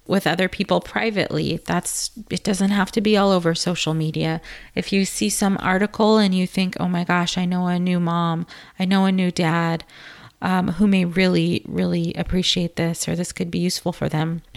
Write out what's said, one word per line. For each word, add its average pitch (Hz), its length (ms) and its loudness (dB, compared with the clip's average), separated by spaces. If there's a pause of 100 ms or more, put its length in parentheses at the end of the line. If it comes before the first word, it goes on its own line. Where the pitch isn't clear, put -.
with 190 220 0
other 170 200 2
people - 340 0
privately. 165 840 -2
That's, - 460 -4 (180)
it 185 140 -4
doesn't 196 260 0
have 202 220 0
to 220 100 0
be 208 160 4
all 196 140 4
over 170 240 2
social 160 400 -2
media. 160 440 -2 (360)
If 190 180 -4
you 196 100 2
see 208 260 -2
some 196 300 0
article 208 580 2
and 202 160 4
you 185 120 2
think, 185 340 -2
"Oh 180 80 0
my 175 160 0
gosh, 175 340 0
I 180 80 0
know 180 220 0
a 175 120 0
new 180 200 2
mom, 170 460 0 (340)
I 185 60 0
know 190 200 4
a 190 60 4
new 185 200 2
dad, 165 520 0 (580)
um, 185 280 0
who 196 180 2
may 190 180 4
really, 175 600 2
really 175 480 -2
appreciate 175 600 -2
this, 165 320 -2
or 160 80 -2
this 175 160 -4
could - 180 -6
be 170 100 -4
useful 175 340 -2
for - 160 -4
them," 160 340 -2 (140)